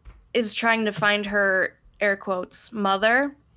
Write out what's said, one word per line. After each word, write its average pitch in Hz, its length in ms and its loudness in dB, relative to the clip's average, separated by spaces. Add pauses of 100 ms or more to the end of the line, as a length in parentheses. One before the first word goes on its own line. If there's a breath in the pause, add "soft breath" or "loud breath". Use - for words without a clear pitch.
(340)
is 226 200 0
trying 226 320 0
to 208 80 -2
find 208 320 0
her, 196 480 0 (260)
air 202 160 0
quotes, - 560 -4
mother, 220 640 2 (220)